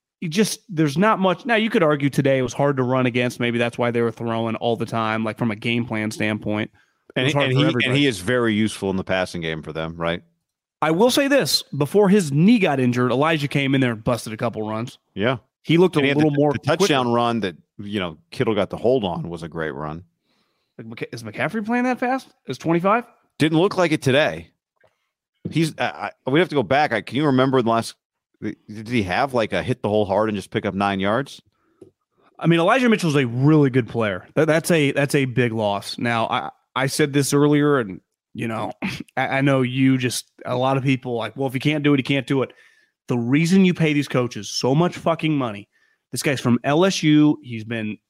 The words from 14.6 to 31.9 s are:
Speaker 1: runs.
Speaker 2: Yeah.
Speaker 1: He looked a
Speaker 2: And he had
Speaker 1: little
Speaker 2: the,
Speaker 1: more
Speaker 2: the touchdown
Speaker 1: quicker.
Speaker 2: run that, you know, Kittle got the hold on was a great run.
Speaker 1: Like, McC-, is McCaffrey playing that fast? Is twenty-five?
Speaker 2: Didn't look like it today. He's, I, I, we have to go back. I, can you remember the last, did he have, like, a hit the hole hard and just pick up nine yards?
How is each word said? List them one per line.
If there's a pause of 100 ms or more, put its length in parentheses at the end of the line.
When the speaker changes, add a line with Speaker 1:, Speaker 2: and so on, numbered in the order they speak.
Speaker 1:
runs. (160)
Speaker 2:
Yeah. (240)
Speaker 1:
He
looked
a
Speaker 2:
And
he
had
Speaker 1:
little
Speaker 2:
the,
Speaker 1:
more
Speaker 2:
the
touchdown
Speaker 1:
quicker.
Speaker 2:
run
that, (220)
you
know, (140)
Kittle
got
the
hold
on
was
a
great
run. (760)
Speaker 1:
Like,
McC-,
is
McCaffrey
playing
that
fast? (180)
Is
twenty-five? (340)
Speaker 2:
Didn't
look
like
it
today. (1000)
He's,
I, (160)
I,
we
have
to
go
back.
I,
can
you
remember
the
last, (460)
did
he
have,
like,
a
hit
the
hole
hard
and
just
pick
up
nine
yards? (1000)